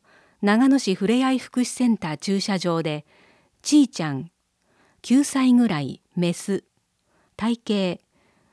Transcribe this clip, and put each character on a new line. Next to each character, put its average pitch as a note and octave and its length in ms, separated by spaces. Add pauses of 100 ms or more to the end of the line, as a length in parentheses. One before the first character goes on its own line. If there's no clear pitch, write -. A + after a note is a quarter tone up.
(400)
長 A3 280
野 C#4 100
市 G3 160
ふ F#3+ 120
れ B3 200
あ C4 60
い C4 60
福 - 220
祉 B3 60
セ - 220
ン G#3+ 100
タ D#3+ 140
ー D3 40
駐 G3 240
車 G3 180
場 E3 240
で、 D3+ 220 (560)
ち D4 220
ー A#3+ 60
ち - 140
ゃ D3+ 100
ん、 C#3 180 (720)
九 C4 200
歳 C4 300
ぐ A#3+ 160
ら D#3 140
い、 - 180 (160)
メ F3 160
ス、 - 320 (720)
体 A#3 240 (380)
型、 - 40 (500)